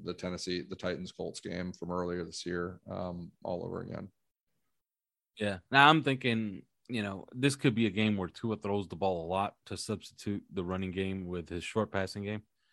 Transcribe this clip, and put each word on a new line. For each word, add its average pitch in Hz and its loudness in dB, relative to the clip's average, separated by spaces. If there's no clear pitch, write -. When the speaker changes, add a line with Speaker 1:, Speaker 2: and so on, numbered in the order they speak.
Speaker 1:
the 87 -4
Tennessee, 90 -4
the 95 -8
Titans 90 -4
Colts - -8
game 90 -6
from 87 -8
earlier 87 -2
this - -10
year, 87 -4
um, 90 -6
all 90 -2
over 90 -6
again. 90 -8
Speaker 2:
Yeah. 101 0
Now 139 10
I'm 156 8
thinking, 117 2
you 117 -2
know, 98 -4
this 135 4
could 135 4
be 110 6
a 95 2
game 107 4
where 90 0
Tua 110 -2
throws 101 0
the 90 -8
ball 85 2
a - -6
lot 98 0
to 98 -6
substitute - -4
the 92 0
running 92 -2
game 95 -2
with 87 -4
his 85 -4
short - 0
passing 98 -2
game. 104 -4